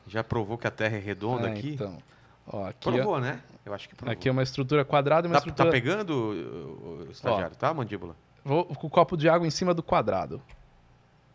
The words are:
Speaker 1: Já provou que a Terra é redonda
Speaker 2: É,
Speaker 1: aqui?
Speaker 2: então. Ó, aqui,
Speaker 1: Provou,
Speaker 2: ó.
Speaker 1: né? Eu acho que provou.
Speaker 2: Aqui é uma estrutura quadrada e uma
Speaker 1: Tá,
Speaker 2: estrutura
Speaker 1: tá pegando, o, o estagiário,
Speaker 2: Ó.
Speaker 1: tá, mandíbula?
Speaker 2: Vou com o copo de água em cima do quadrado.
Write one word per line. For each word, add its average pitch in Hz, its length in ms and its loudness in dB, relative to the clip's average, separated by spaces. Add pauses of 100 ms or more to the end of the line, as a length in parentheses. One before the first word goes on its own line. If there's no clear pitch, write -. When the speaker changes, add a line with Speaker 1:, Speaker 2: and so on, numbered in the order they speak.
Speaker 1:
Já 107 180 -6
provou 110 320 -4
que 120 120 -4
a 107 40 -2
Terra 110 260 -2
é - 20 -4
redonda 101 500 -4
Speaker 2:
É, - 20 -6
Speaker 1:
aqui? 110 220 -6
Speaker 2:
então. 101 240 -8 (480)
Ó, 98 220 -8
aqui, - 240 -6
Speaker 1:
Provou, 135 240 0
Speaker 2:
ó. 139 40 -2
Speaker 1:
né? 135 220 -4 (240)
Eu 101 80 -10
acho - 160 -12
que - 60 -20
provou. - 180 -6
Speaker 2:
Aqui 131 160 0
é - 20 2
uma 131 120 2
estrutura 135 420 0
quadrada 147 420 4
e 170 40 0
uma - 20 0
Speaker 1:
Tá, 147 60 8
Speaker 2:
estrutura 151 280 2
Speaker 1:
tá - 40 6
pegando, 165 420 0
o, 82 960 -6
o - 40 -16
estagiário, 95 440 -2
Speaker 2:
Ó. - 40 -20
Speaker 1:
tá, 143 140 2
mandíbula? 98 420 -6 (300)
Speaker 2:
Vou 151 200 2
com 160 200 -10
o 156 40 -6
copo 175 280 6
de 151 100 4
água 165 200 6
em - 20 2
cima 180 240 2
do 165 80 0
quadrado. 101 580 0 (960)